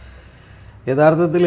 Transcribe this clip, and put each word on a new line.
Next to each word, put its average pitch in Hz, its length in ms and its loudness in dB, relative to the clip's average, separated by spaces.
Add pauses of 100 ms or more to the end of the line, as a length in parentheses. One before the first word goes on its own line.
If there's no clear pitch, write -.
(880)
യഥാർത്ഥത്തിൽ 156 580 0